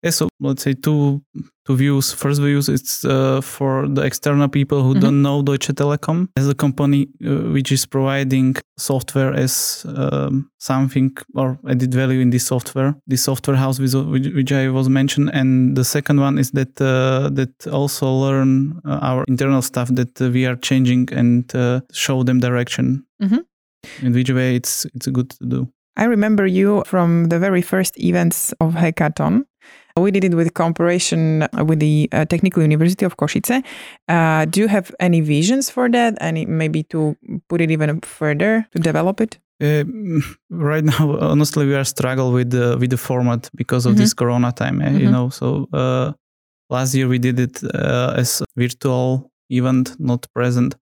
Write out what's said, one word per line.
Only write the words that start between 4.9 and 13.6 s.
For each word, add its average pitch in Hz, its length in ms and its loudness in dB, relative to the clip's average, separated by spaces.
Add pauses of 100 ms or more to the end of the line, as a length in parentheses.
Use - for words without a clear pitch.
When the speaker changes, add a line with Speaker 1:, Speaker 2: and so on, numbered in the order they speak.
Speaker 2:
Mm-hmm. 135 100 2
Speaker 1:
don't 143 200 4
know 143 200 2
Deutsche 139 320 -2
Telekom 151 640 -2
as 135 100 2
a 139 80 0
company, 139 520 0 (180)
uh, 151 260 -2
which 139 220 0
is 131 120 0
providing 135 680 0 (220)
software 135 560 -2
as, - 520 -2 (120)
um, 139 520 -2 (100)
something 131 520 0 (240)
or 135 240 -2 (100)
added 127 240 0
value 131 280 2
in 127 80 4
this 120 160 0
software, 135 500 -2 (100)
the 131 120 -2
software 135 400 0
house 131 220 0